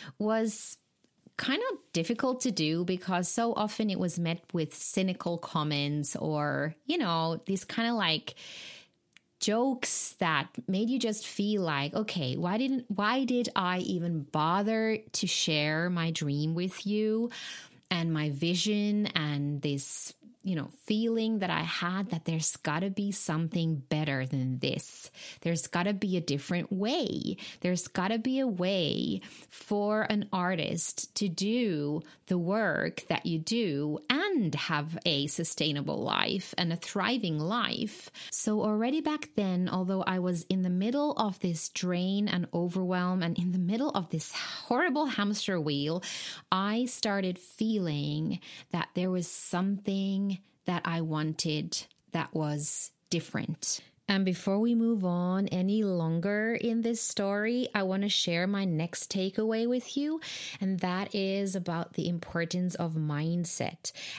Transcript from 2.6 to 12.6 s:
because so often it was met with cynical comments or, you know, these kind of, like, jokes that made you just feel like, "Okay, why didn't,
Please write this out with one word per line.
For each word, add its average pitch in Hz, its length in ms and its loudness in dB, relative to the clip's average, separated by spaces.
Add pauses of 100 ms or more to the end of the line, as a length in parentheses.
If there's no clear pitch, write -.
because 180 440 0
so 233 240 2
often 214 380 0
it 190 80 0
was 175 220 0
met 170 200 0 (120)
with 160 240 -2
cynical 185 600 0
comments 147 760 0
or, 147 640 -2 (100)
you 339 120 0
know, 165 460 0
these 190 200 0
kind 226 240 -2
of, 240 80 0
like, 165 400 0 (1040)
jokes 247 800 2
that 156 300 2 (180)
made 202 240 2
you 262 80 2
just 220 280 0
feel 208 360 2
like, 147 320 0
"Okay, 160 420 0
why 180 220 0
didn't, 262 300 0